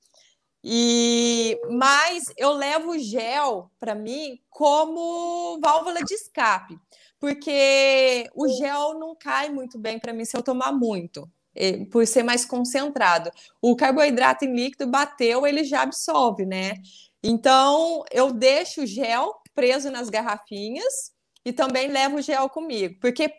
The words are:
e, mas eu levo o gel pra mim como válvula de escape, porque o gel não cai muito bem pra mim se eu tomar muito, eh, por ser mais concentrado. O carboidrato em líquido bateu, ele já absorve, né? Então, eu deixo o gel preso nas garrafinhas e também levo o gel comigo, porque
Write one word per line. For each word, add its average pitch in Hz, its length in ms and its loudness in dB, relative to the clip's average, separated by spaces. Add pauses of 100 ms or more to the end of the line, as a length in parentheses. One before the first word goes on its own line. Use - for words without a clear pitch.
(640)
e, 233 960 2 (120)
mas 285 540 2 (120)
eu 285 160 2
levo 294 380 -2
o 330 80 -4
gel 233 800 -4
pra 214 160 -6
mim 247 440 -10 (120)
como 339 1080 -2
válvula 330 440 2
de - 100 -6
escape, 196 640 -2 (400)
porque 269 1160 2
o 294 140 -2
gel 285 500 -2
não 320 160 -12
cai 285 340 -4
muito 254 300 -10
bem 220 200 -6
pra 233 140 -10
mim 226 120 -8
se - 120 -6
eu 240 60 -4
tomar 254 300 -2
muito, 208 580 -4 (240)
eh, 190 320 -2
por 233 200 2
ser 240 160 4
mais 240 220 0
concentrado. 247 880 0 (300)
O 240 160 4
carboidrato 262 680 4
em 262 100 -2
líquido 262 360 -4
bateu, 262 560 0
ele 294 180 2
já 262 180 0
absorve, 262 600 0
né? 190 300 -4 (480)
Então, 277 880 4
eu 254 220 2
deixo 269 500 2
o 262 40 -4
gel 240 480 -2 (200)
preso 269 360 0
nas 240 200 -6
garrafinhas 220 1000 -6 (320)
e 247 80 -6
também 262 360 0
levo 277 280 0
o 285 60 -4
gel 269 280 0
comigo, 226 500 -6
porque 302 380 0